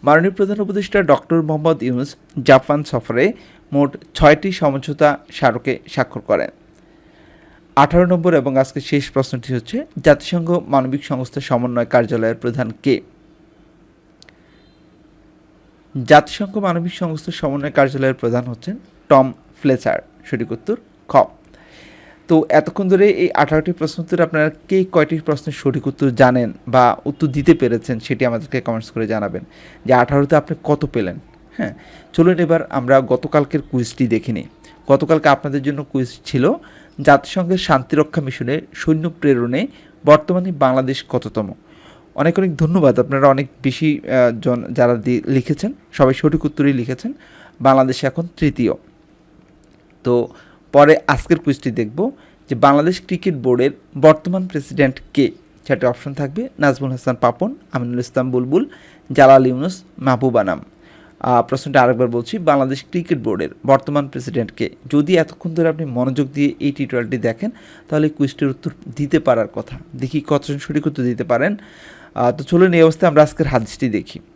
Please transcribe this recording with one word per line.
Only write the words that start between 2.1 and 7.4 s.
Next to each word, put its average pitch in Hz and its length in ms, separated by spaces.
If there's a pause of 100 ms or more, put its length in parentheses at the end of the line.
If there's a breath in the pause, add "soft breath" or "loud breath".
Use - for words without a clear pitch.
জাপান 143 400
সফরে 127 500 (400 loud breath)
মোট 139 240 (160)
ছয়টি 156 380
সমঝোতা 143 680 (120)
স্মারকে 120 560
স্বাক্ষর - 340
করেন। 76 280 (1300 soft breath)